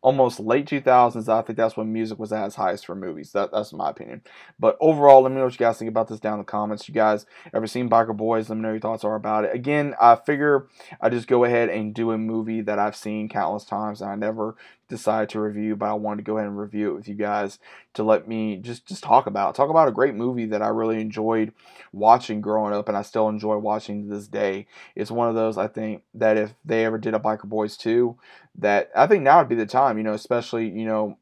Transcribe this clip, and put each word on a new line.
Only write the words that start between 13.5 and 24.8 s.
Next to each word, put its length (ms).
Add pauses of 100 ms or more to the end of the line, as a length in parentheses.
times 360
and 100
I 60
never 400 (320)
decide 420
to 100
review, 340
but 140
I 60
wanted 240
to 120
go 60
ahead 120
and 100
review 320
it 40
with 140
you 60
guys 440 (360)
to 80
let 260
me 300
just, 260
just 180
talk 240
about, 280
talk 160
about 180
a 40
great 220
movie 320
that 140
I 80
really 320
enjoyed 540 (400)
watching 480
growing 320
up 140
and 100
I 20
still 300
enjoy 260
watching 460
to 120
this 140
day. 380 (280)